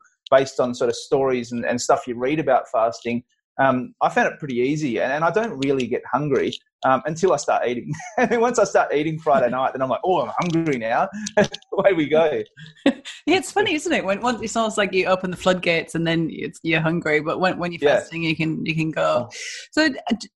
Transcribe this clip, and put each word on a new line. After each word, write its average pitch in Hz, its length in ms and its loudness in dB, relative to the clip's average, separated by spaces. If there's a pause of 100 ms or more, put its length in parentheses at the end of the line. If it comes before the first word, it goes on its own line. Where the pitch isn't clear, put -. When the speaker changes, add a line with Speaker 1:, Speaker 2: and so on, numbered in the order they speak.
(320)
Speaker 1:
based 135 280 2
on 123 160 0
sort 123 140 0
of 113 60 -4
stories 131 560 -2
and, 120 140 -4
and 120 160 -2
stuff - 260 0
you 120 80 -6
read 131 240 -2
about 131 320 2
fasting. 117 520 -2 (360)
Um, 127 420 2
I 151 80 2
found 185 220 2
it - 80 -14
pretty 131 160 -6
easy, 127 460 0
and, 120 100 0
and 156 140 0
I 175 60 2
don't 214 200 -2 (140)
really 135 200 0
get 113 240 -4
hungry, 123 440 0 (320)
um, 131 200 4
until 165 280 2
I - 20 4
start 113 320 0
eating. 123 240 -4 (140)
<laughs> - 120 -8
And 247 120 2
then 240 100 0
once 240 180 2
I 220 60 4
start 190 300 2
eating 156 260 0
Friday 135 300 4
night, 127 240 0
then 131 80 -6
I'm 131 80 0
like, 117 160 0
"Oh, 175 160 2
I'm 110 180 -4
hungry 165 380 0
now." 123 320 0 (260)
<laughs> - 20 4 (400)
Away 196 140 4
we 160 160 2
go. 151 340 2 (440)
Speaker 2:
<laughs> 277 80 4 (320)
Yeah, 320 100 4
it's - 160 -2
funny, 403 240 0
isn't 320 160 -4
it? 190 140 0
When 196 160 -2
once 233 200 -2
it's 220 140 -8
almost 220 220 0
like 196 160 0
you 185 120 2
open 185 240 0
the 175 80 -6
floodgates 175 560 0
and 165 140 0
then 165 240 0
it's, - 320 -10
you're 160 180 2
hungry. 160 380 0
But 151 200 -2
when, 185 200 0
when 175 140 -6
you're 143 80 -10
Speaker 1:
Yeah. 139 160 4
Speaker 2:
fasting, 165 260 -6
you 160 120 0
can, 160 300 -2
you 160 80 -2
can 160 180 0
go. 156 380 0
Speaker 1:
Oh. - 60 -18 (360)
Speaker 2:
So, 311 160 2
uh, 254 320 -2
d-, - 180 -16